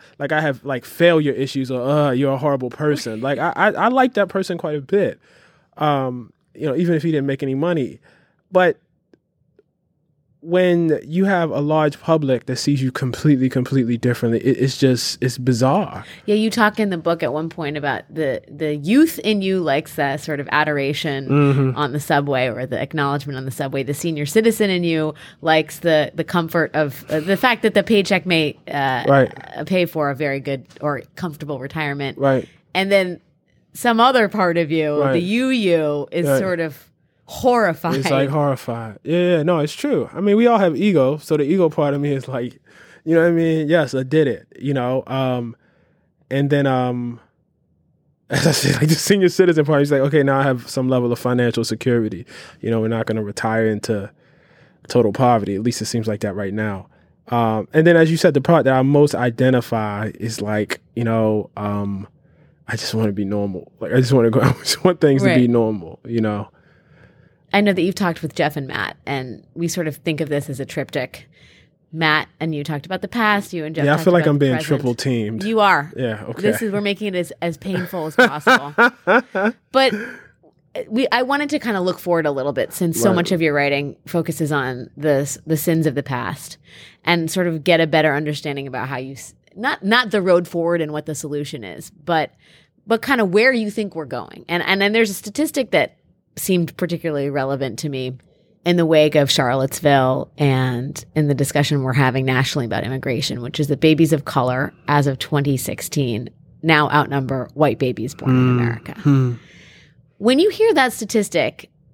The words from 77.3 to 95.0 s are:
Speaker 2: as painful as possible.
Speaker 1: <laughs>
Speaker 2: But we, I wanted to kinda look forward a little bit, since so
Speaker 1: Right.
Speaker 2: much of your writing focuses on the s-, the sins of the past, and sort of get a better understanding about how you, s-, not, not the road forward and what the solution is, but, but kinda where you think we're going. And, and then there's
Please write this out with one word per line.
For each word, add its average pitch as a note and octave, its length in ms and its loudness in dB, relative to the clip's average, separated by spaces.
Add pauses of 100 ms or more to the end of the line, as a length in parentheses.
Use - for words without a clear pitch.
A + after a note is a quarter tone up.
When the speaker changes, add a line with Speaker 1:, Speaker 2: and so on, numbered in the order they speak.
Speaker 2:
as E3+ 160 -4
painful F3+ 520 -6
as D3+ 80 -14
possible. D#3 580 -2 (320)
Speaker 1:
<laughs> G3+ 480 0 (180)
Speaker 2:
But C4 220 2 (960)
we, A#3 200 -2
I B3 120 0
wanted C#4+ 260 -2
to D4 100 -2
kinda G3+ 220 -4
look F3+ 180 -2
forward E3 280 -2
a D3 60 0
little C#3 200 -4
bit, - 220 -4
since E3+ 260 -2
so A3 80 4
Speaker 1:
Right. F#3 80 2
Speaker 2:
much E3+ 160 0
of F3 80 0
your D#3 140 0
writing C#3+ 500 -2
focuses D#3+ 480 -4
on B2+ 460 -4
the C#3+ 240 2
s-, C#3+ 240 -8
the D#3 100 0
sins D#3+ 300 2
of C#3 80 -2
the C#3 80 -4
past, B2 560 -8 (480)
and E3+ 240 0
sort F#3 160 0
of D#3+ 180 -4
get E3+ 160 6
a E3 60 2
better D#3 280 2
understanding C#3+ 520 -6
about C3 220 -8
how C3+ 100 -6
you, C3 140 -10
s-, - 200 -18 (240)
not, C4 260 -4
not A3 280 2
the G#3 100 2
road F3+ 260 2
forward E3+ 360 -2
and D3+ 100 -6
what D3+ 140 -8
the D#3 80 -6
solution C#3+ 500 -8
is, F2+ 240 -14 (160)
but, D#3+ 280 -2 (540)
but A3+ 140 0
kinda A#3 240 0
where G#3+ 300 4
you A3 160 -2
think G3+ 260 -6
we're D#3+ 80 -6
going. - 460 -12
And, F3 140 0
and G3 180 2
then G3+ 100 2
there's A3+ 160 2